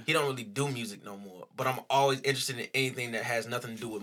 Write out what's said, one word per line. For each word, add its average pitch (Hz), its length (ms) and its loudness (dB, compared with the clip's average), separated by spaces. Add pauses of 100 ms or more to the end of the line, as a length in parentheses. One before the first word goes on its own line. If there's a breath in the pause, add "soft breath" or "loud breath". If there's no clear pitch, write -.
He 156 60 2
don't 151 140 4
really 127 180 -2
do 131 240 0
music 117 360 -6
no 101 120 -10
more. 95 300 -14 (100)
But - 100 0
I'm 131 220 0
always 135 320 6
interested 131 380 0
in - 160 -6
anything 127 380 0
that 110 120 -2
has 117 220 0
nothing 117 300 -4
to 104 40 -8
do 117 80 -4
with 104 140 -6